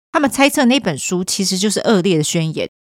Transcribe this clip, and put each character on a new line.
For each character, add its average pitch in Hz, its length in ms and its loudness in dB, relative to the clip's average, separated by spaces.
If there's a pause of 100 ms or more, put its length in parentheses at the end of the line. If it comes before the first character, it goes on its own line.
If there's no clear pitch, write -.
(120)
他 311 80 0
们 277 100 0
猜 277 180 2
测 285 180 0
那 262 120 4
本 180 180 -2
书 180 280 -4
其 196 200 -4
实 185 140 -2
就 208 100 0
是 196 120 -2
恶 208 220 2
劣 185 140 2
的 151 60 2
宣 160 320 -2
言， 202 140 -6 (240)